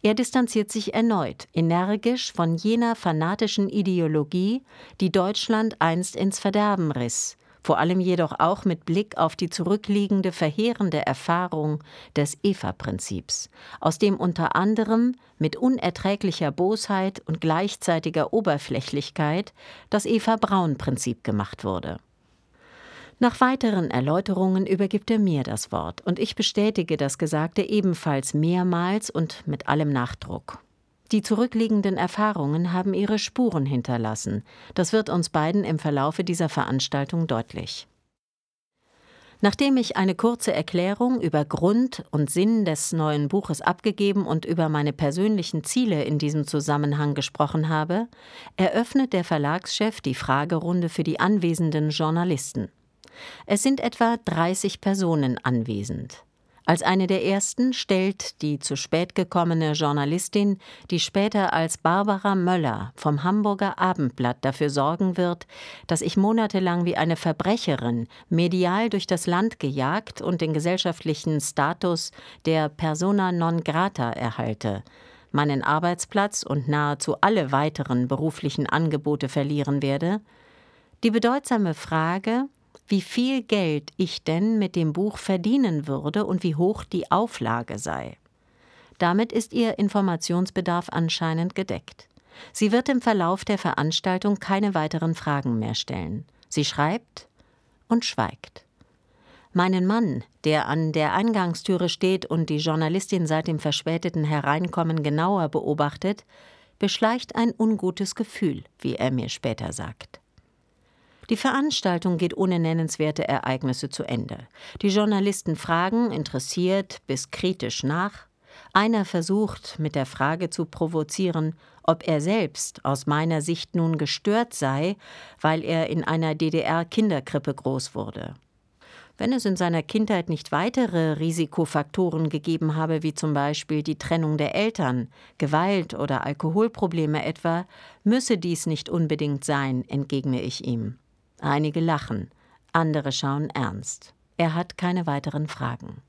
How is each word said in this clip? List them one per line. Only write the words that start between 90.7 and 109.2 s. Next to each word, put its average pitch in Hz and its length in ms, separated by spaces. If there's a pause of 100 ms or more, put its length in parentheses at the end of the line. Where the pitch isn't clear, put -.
anscheinend 165 640
gedeckt. - 540 (420)
Sie 214 220
wird 247 160
im 254 120
Verlauf 190 440
der 202 120
Veranstaltung 185 840
keine 196 320
weiteren 160 420
Fragen 135 420
mehr 110 180
stellen. 92 500 (240)
Sie 147 160
schreibt - 640 (580)
und 233 160
schweigt. - 600 (880)
Meinen 185 320
Mann, 196 400 (180)
der 151 240
an 160 240
der 151 220
Eingangstüre 185 720
steht 185 380
und 165 240
die 151 80
Journalistin 160 680
seit 156 220
dem 156 120
verspäteten 165 680
Hereinkommen 156 760
genauer 160 460
beobachtet, 151 800 (520)
beschleicht 226 600
ein 226 200
ungutes 196 580
Gefühl, 175 500 (140)
wie 127 160
er 131 160
mir 127 180